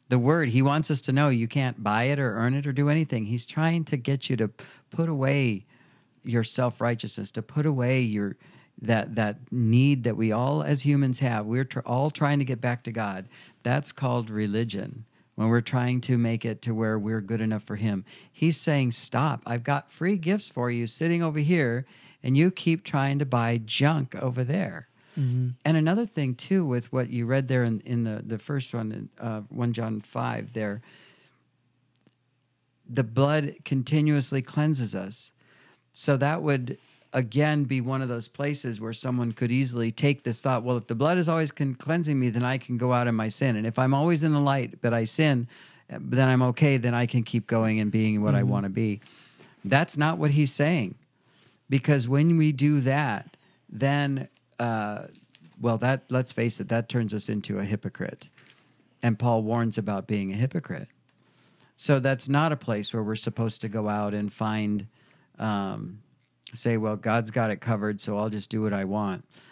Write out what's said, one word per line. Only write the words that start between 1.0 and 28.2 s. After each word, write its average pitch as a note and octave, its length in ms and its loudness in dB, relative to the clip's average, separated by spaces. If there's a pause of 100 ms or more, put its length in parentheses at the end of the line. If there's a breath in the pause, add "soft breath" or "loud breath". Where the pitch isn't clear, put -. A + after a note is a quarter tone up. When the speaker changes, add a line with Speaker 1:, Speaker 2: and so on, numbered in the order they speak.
Speaker 1:
to - 100 -4
know C#3+ 180 4
you A#2 180 2
can't B2+ 360 -2
buy G#2+ 220 2
it C#3 140 0
or B2 160 0
earn A#2+ 200 0
it C#3+ 100 -2
or D3 80 -2
do C#3+ 160 2
anything. D3 360 0
He's A#2 200 -4
trying E3 400 0
to D3 120 -2
get C3+ 320 -2
you C3 80 0
to A2 100 0
p-, - 180 -16 (240 loud breath)
put E3 180 -2
away C3+ 580 0 (580 soft breath)
your A#2 200 0
self-righteousness, A#2 920 -2
to A#2+ 100 -6
put D3 240 -2
away C3 340 2
your, G#2 340 -2 (460 loud breath)
that, A2+ 340 0
that G#2+ 220 0 (140)
need B2 540 4
that A2+ 120 0
we A2 140 2
all C#3 320 0
as D3 180 0
humans C#3 380 2
have. A2+ 260 0
We're A#2+ 180 0
tr-, B2+ 180 -6
all C3 280 0
trying C#3+ 300 2
to C#3 60 0
get B2+ 140 -4
back A#2+ 260 -4
to A#2 60 -6
God. G2+ 360 -6 (340 loud breath)
That's C3 300 0
called A#2+ 400 -2
religion, G#2+ 760 -4 (300 soft breath)
when A2 120 0
we're A#2 140 6
trying B2 400 0
to B2 160 0
make A#2 260 0
it A2+ 200 -6
to A#2 100 -2
where A2 260 0
we're A2 220 -2
good G#2+ 180 -4
enough G#2+ 240 -2
for G#2+ 140 -8
him. G2+ 260 -2 (300 loud breath)
He's D#3+ 240 2
saying, C3+ 340 0
"Stop. B2+ 540 -2
I've A#2+ 180 -4
got C#3+ 280 -2
free F#3+ 260 -2
gifts F#3 320 -2
for B2 220 -2
you A#2+ 160 -2
sitting E3+ 360 0
over D#3 160 -2
here, C#3+ 460 2 (380 loud breath)
and C3 120 2
you E3 160 6
keep E3+ 320 0
trying C#3 360 0
to C#3+ 60 -2
buy A#2 380 0
junk C#3 520 0
over B2+ 280 -2
there." C3+ 440 -4 (300 soft breath)
Speaker 2:
Mm-hmm. B2+ 320 0 (160)
Speaker 1:
And D#3 120 4
another F3 280 2
thing, C3+ 300 -2
too, F#3+ 300 0
with B2 280 -2
what B2+ 160 0
you A#2+ 160 -2
read C3 220 0
there B2+ 160 2
in, A2+ 180 0
in A#2+ 220 -2
the, G#2+ 220 -4